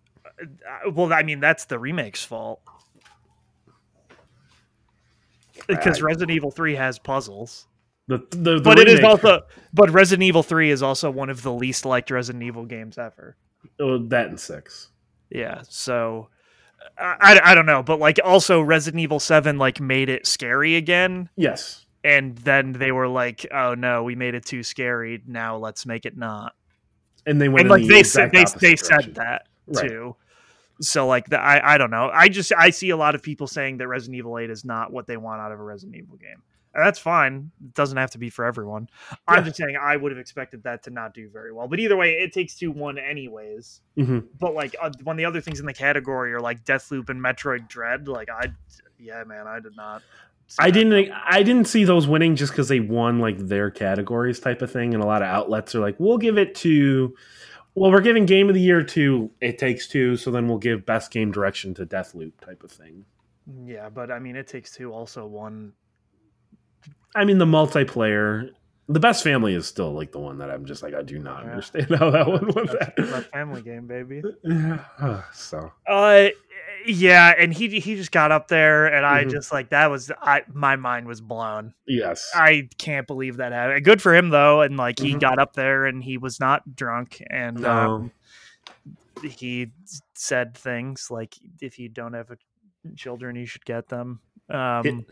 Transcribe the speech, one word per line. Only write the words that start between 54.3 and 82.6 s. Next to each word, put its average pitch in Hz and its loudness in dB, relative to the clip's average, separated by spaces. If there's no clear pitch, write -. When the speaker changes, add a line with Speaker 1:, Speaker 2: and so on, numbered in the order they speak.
Speaker 2:
type 120 -4
of 123 -6
thing. 120 -4
And 107 -2
a - 0
lot 107 0
of 95 -2
outlets 107 -4
are 117 -2
like, 104 -2
"We'll 220 2
give 220 0
it 196 2
to, 139 2
well, 190 4
we're 196 8
giving 226 4
Game 196 6
of 196 4
the 185 2
Year 175 4
to 135 0
It 123 -4
Takes 127 -4
Two, 127 0
so 127 -8
then 120 -2
we'll 117 -2
give 107 -4
Best 110 -4
Game 110 -2
Direction 95 -4
to 92 -10
Deathloop" 85 -12
type 92 -20
of 82 -20
thing. 82 -20
Speaker 1:
Yeah, 107 -18
but, 120 -14
I 120 -10
mean, 127 -14
It 135 -14
Takes - -18
Two 123 -16
also 113 -16
won. 107 -16
Speaker 2:
I 208 0
mean, 196 4
the 170 4
multiplayer, 123 0
the 151 0
Best 226 2
Family 113 0
is 82 -6
still, 85 -8
like, 76 -12
the 76 -14
one 71 -12
that 71 -12
I'm 71 -14
just 71 -16
like, - -14
I - -8
do 147 -14
not 139 -14
Speaker 1:
Yeah. 113 -16
Speaker 2:
understand 151 -8
how 156 2
that 151 2
one 190 -2
won 220 -4
Speaker 1:
That's, - -6
Speaker 2:
that. - -6
Speaker 1:
that's 220 -6
Family 143 -10
Game, 117 -16
baby. 127 -12
Speaker 2:
<laughs> - -20
Yeah. 156 -4
So. 80 -14
Speaker 1:
Uh, 202 6
yeah, 180 10
and 170 4
he, 202 -4
he 214 -6
just 190 -8
got 151 4
up 151 2
there, 156 4
and 143 2
I 143 4
Speaker 2:
Mm-hmm. 131 -2
Speaker 1:
just, 143 -8
like, 131 -6
that 151 4
was, 135 -8
I, 143 2
my 139 0
mind 123 -6
was 117 -12
blown. 110 -10
Speaker 2:
Yes. 107 -6
Speaker 1:
I 156 4